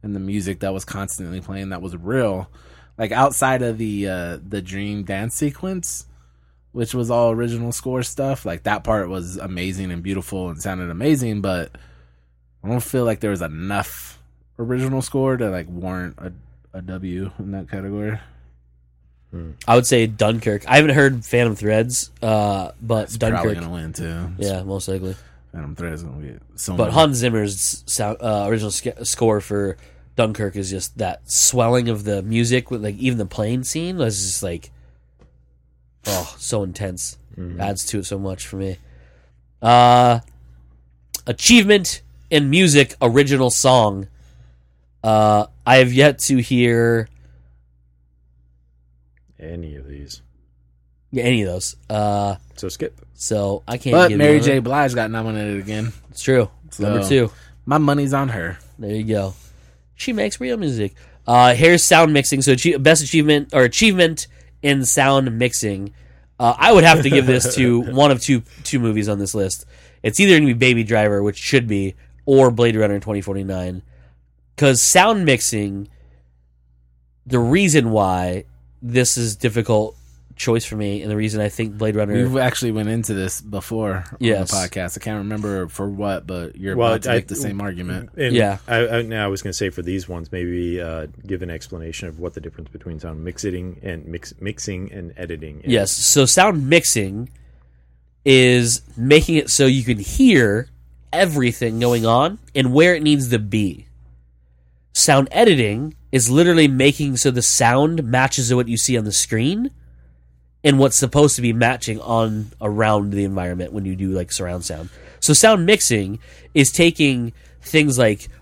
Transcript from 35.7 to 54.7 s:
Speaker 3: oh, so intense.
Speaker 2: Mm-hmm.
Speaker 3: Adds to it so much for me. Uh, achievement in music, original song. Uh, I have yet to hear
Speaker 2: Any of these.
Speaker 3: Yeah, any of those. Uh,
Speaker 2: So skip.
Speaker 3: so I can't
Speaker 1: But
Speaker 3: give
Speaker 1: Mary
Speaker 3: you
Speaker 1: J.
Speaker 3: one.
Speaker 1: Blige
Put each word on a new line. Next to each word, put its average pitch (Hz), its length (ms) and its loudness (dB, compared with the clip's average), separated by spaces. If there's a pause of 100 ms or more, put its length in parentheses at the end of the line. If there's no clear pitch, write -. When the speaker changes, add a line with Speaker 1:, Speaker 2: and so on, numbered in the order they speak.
Speaker 3:
oh, 92 320 -4
so 107 240 -4
intense. 92 540 -10 (200)
Speaker 2:
Mm-hmm. 87 240 -12
Speaker 3:
Adds 98 260 -6
to 104 120 -6
it 92 60 -10
so 101 120 -8
much 98 300 -10
for - 100 -14
me. 95 200 -6 (840)
Uh, 123 580 6 (1080)
achievement 202 720 4 (280)
in 147 200 2
music, 147 520 4
original 131 480 4
song. 107 580 2 (960)
Uh, 107 440 4 (180)
I 127 120 6
have 127 160 4
yet 139 260 4
to 139 180 0
hear 117 720 2 (2250)
Speaker 2:
Any 80 360 -14
of 69 120 -18
these. 71 340 -18 (880)
Speaker 3:
Yeah, 123 120 -4
any 120 200 2
of 92 60 -2
those. 90 260 -8 (140)
Uh, 101 460 0 (200)
Speaker 2:
So 95 140 -10
skip. - 300 -10 (140)
Speaker 3:
so 101 540 -4
I 120 100 -6
can't 120 160 -2
Speaker 1:
But 180 160 6
Speaker 3:
give 104 80 0
Speaker 1:
Mary 147 180 6
Speaker 3:
you 147 60 4
Speaker 1:
J. 139 140 2
Speaker 3:
one. 127 80 0
Speaker 1:
Blige 131 320 0